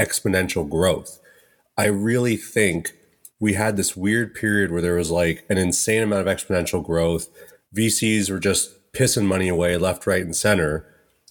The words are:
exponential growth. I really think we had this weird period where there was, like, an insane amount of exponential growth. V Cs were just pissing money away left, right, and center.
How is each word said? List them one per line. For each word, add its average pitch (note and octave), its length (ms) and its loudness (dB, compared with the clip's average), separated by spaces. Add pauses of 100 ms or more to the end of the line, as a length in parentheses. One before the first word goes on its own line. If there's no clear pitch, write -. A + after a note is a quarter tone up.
exponential F#2 680 0
growth. E2 520 0 (560)
I G#2+ 100 2
really A2+ 500 2
think F#2 560 -2 (460)
we G#2 160 2
had G#2+ 220 0
this - 200 -2
weird G#2+ 380 0
period G#2 360 0
where E2+ 120 -2
there F2 120 0
was, E2+ 160 0
like, E2+ 400 0
an G2 80 0
insane G2+ 440 0
amount G2+ 240 0
of F#2+ 80 2
exponential F2+ 500 -2
growth. E2 440 0 (440)
V A2 180 0
Cs G#2+ 400 0
were F#2+ 80 -4
just F#2 320 -2 (220)
pissing B2 320 0
money F#2+ 240 2
away F2 300 2
left, F2+ 280 -2
right, F#2 160 0
and E2 140 -6
center. D#2+ 500 0 (440)